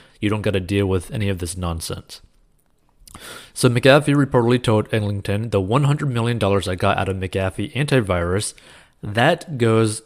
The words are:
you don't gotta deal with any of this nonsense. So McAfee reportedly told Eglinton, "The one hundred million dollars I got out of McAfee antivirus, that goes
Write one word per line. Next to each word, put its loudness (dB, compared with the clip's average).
you 0
don't -2
gotta 0
deal 0
with -2
any -2
of -4
this -6
nonsense. -8
So 0
McAfee 4
reportedly 2
told 2
Eglinton, -2
"The 2
one 2
hundred 0
million -2
dollars 2
I -2
got 2
out -2
of -4
McAfee -4
antivirus, 0
that 0
goes 2